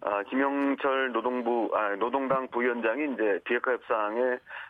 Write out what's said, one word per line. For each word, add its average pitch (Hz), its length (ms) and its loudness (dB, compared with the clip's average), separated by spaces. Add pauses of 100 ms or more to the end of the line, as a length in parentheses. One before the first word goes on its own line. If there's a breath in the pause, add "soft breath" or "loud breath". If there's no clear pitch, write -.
아, 101 220 0
김영철 135 880 0
노동부, 117 640 0
아, 104 220 2
노동당 131 520 0
부위원장이 120 640 0
이제 107 320 2
비핵화 120 280 0
협상의, 120 680 0 (320 loud breath)